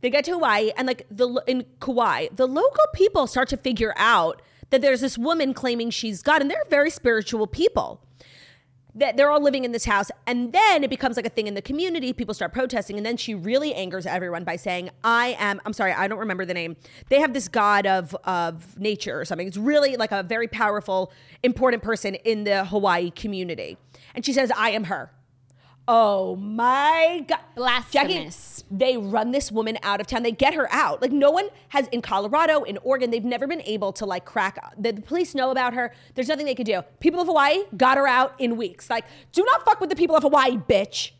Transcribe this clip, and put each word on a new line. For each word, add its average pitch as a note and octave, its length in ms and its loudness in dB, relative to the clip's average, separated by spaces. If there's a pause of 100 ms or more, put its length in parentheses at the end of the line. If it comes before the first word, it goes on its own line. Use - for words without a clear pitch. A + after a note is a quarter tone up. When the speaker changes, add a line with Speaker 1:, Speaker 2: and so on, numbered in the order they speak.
Speaker 1:
They B3 80 0
get C#4+ 160 0
to E4+ 60 -4
Hawaii, A3 440 2
and, C4 100 -2
like, B3+ 240 -4
the G#3+ 160 0
lo-, B3 200 -2
in B3+ 180 0 (160)
Kauai, G#3 540 0
the B3+ 120 2
local A#4 460 4
people F#4+ 340 2
start C4 220 -2
to C4+ 80 -4
figure A3 400 -2
out F#3+ 460 4 (260)
that C4 140 4
there's C4+ 180 4
this C4 160 -4
woman C#4 380 0
claiming A#3+ 340 -2
she's A3 340 -6
God, D4+ 200 4
and C#4 80 0
they're D#5 180 -4
very C#4+ 220 4
spiritual A3 560 0
people. - 560 -2 (920)
That A#3+ 220 0
they're C#4 140 6
all D4 120 4
living C#4 220 2
in A#3+ 80 -4
this A#3 140 -4
house, A3+ 240 0 (160)
and A#3+ 260 -2
then F#4 320 4
it A#3+ 60 0
becomes, B3+ 260 -2
like, A#3+ 100 -4
a A3+ 40 -4
thing A3 160 -4
in G#3 80 -6
the G3+ 80 -6
community. D4+ 500 -4
People A3 220 -6
start - 180 -6
protesting, A#3 460 -4
and G#3 80 -6
then A#3 100 -4
she A3+ 180 -8
really B3 400 -2
angers F#3 320 -8
everyone F3 380 -6
by E3+ 120 -6
saying, F3+ 340 -6 (120)
"I A#3 360 2
am," G3+ 260 -2
I'm G#3+ 80 -6
sorry, G3 200 0
I F#3+ 160 -2
don't G#3 100 -6
remember F#3+ 260 -4
the F3+ 100 -6
name. E3+ 220 -8 (320)
They C#4 120 4
have D4 120 0
this B3+ 160 -4
god G#3 380 2
of, F#3 280 0 (100)
of E3+ 540 -6
nature G3 400 -4
or C#3 60 -6
something. F3 240 -6
It's F3+ 80 -10
really, C#4 400 2
like, A3 160 -2
a G3 100 -2
very A3+ 240 -4
powerful, G#3 640 -2 (320)
important B3 400 2
person G3+ 340 -4
in G#3+ 280 -2
the G3 220 2
Hawaii F3+ 440 2
community. E3+ 680 -8 (360)
And - 120 -10
she C4+ 80 0
says, C4 220 2
"I G#3+ 140 2
am G#3+ 140 -2
her." E3 260 -8 (760)
Oh G3+ 460 4
my C#4 960 2
God. D#4+ 100 0 (160)
Speaker 2:
Blasphemous. B3 1120 -2
Speaker 1:
Jackie, G3 80 -8
they B3+ 200 2
run A3 340 -2
this C4+ 220 -2
woman A3 320 -2
out G3+ 160 -2
of G#3 80 -8
town. A#3+ 160 -2
They A#3 80 0
get C4+ 220 2
her D4 180 0
out. A#3 280 0
Like, B3+ 120 0
no C#4+ 180 6
one F#4+ 180 0 (200)
has, C#4+ 240 0
in A#3+ 100 -4
Colorado, A3+ 600 0
in G3+ 140 -8
Oregon, B3+ 340 0
they've A#3 120 -2
never B3 220 -2
been D4+ 140 -4
able G#3 320 -4
to, G#3+ 120 -8
like, F#3 200 -4
crack, G3+ 340 -4 (180)
the, G#3+ 140 -2
the G#3+ 100 -6
police E4 320 -2
know C4 200 0
about B3+ 220 0
her. A#3+ 200 -4 (220)
There's B3+ 100 -2
nothing D4 180 -2
they C4+ 120 -2
could A#3+ 100 -4
do. F#3+ 160 -2 (160)
People E4+ 220 2
of E4+ 80 0
Hawaii D4+ 320 4 (160)
got C4 220 4
her C#4 100 4
out C4 320 2
in A#3 160 0
weeks. G#3 340 -8
Like, A#3 140 -4 (260)
do F4+ 140 2
not C#5+ 200 4
fuck A4 160 6
with F#4 80 -2
the F#4+ 60 0
people D#4+ 220 2
of D4+ 80 4
Hawaii, C4+ 320 4
bitch. G3+ 640 -4